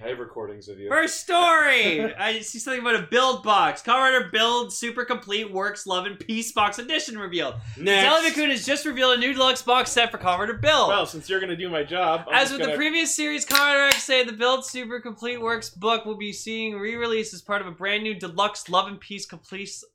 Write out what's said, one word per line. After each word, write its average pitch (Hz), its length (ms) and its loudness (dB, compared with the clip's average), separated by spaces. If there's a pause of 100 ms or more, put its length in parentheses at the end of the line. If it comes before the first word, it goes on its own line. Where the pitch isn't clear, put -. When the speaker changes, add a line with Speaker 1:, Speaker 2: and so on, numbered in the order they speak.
Speaker 1:
I 117 40 -6
have 123 100 -6
recordings 104 500 -12
of 98 100 -14
you. 202 120 -8
Speaker 2:
First 320 300 0
story! 285 920 4
Speaker 3:
<laughs> - 40 -12
Speaker 2:
I 220 220 -2
see 226 180 -12
something 254 240 -6
about 233 140 2
a 180 140 -4
build 247 320 4
box. 185 380 4
Colorado 254 500 4
Build 233 400 2
Super 233 360 -6
Complete 208 440 -4
Works 196 360 -4
Love 185 180 -2
and 202 160 -8
Peace 226 320 -6
box 208 260 2
edition 262 400 -4
revealed. 170 360 -4 (240)
Speaker 1:
Next. 196 280 4
Speaker 2:
Zelda 320 280 6
Cocoon 294 160 0
has 233 160 0
just 285 180 -2
revealed 254 320 4
a - 20 -2
new 254 140 2
deluxe 254 300 4
box 240 300 2
set 233 180 2
for 220 80 -10
Colorado 196 400 0
Build. 285 300 4
Speaker 3:
Well, 190 180 2
since 160 240 -12
you're 190 100 0
gonna 180 160 -4
do 180 140 -6
my 156 120 -2
job, 165 460 0
I'm - 60 2
Speaker 2:
As 254 80 6
Speaker 3:
just 262 100 0
Speaker 2:
with 277 80 -6
Speaker 3:
gonna - 120 0
Speaker 2:
the - 40 -2
previous 311 400 0
series, 302 300 -4
Colorado 277 380 4
Rex 277 180 4
say 254 220 2
the 233 100 -6
Build 254 320 0
Super 247 340 -8
Complete 240 400 -10
Works 226 300 -4
book 220 340 -2
will 214 140 -8
be 208 160 -8
seeing 220 440 -6
re-release 226 540 -4
as 175 80 -16
part 202 220 -4
of 190 40 -10
a 175 60 -10
brand 196 300 -2
new 220 100 -4
deluxe 190 560 -4
Love 190 200 2
and 196 120 -12
Peace 202 240 -12
complete, 190 460 -14 (240)